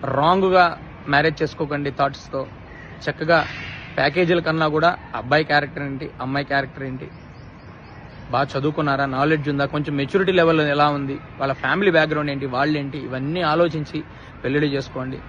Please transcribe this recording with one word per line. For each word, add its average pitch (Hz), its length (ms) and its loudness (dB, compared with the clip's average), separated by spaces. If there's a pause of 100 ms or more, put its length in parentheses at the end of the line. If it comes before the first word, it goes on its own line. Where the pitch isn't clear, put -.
రాంగ్గా 180 600 4 (440)
మ్యారేజ్ 151 320 4
చేసుకోకండి 143 500 -4
థాట్స్తో. 139 500 -4 (640)
చక్కగా 160 340 2 (580)
ప్యాకేజీల 170 420 4
కన్నా 160 280 2
కూడా 156 220 4 (260)
అబ్బాయి 135 360 2
క్యారెక్టర్ 143 360 0
ఏంటి, 139 200 -8 (180)
అమ్మాయి 139 200 -2
క్యారెక్టర్ 139 440 -2
ఏంటి, 131 180 -10 (1300)
బాగా 139 200 2
చదువుకున్నారా, 139 520 0
నాలెడ్జ్ 143 440 2
ఉందా, 143 160 0
కొంచెం 147 320 -2
మెచ్యూరిటీ 185 340 2
లెవెల్ 165 300 6 (140)
ఎలా 147 140 6
ఉంది, 139 280 -2 (220)
వాళ్ళ 139 140 0
ఫ్యామిలీ 165 380 2
బ్యాక్‌గ్రౌండ్ 151 400 2
ఏంటి, 139 140 -4
వాళ్ళేంటి, 139 600 0
ఇవన్నీ 135 340 -2
ఆలోచించి 156 580 2 (440)
పెళ్ళిళ్ళు 147 320 2
చేసుకోండి. 131 540 -6